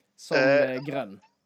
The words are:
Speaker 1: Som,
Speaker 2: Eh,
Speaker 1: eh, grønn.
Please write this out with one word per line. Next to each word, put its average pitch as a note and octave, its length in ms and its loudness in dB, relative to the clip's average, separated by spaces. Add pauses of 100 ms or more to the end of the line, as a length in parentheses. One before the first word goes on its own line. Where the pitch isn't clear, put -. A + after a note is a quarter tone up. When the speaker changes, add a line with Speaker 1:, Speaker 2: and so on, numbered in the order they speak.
(160)
Speaker 1:
Som, - 220 -4
Speaker 2:
Eh, C3+ 380 2
Speaker 1:
eh, C3 40 -8
grønn. C3 400 -10 (260)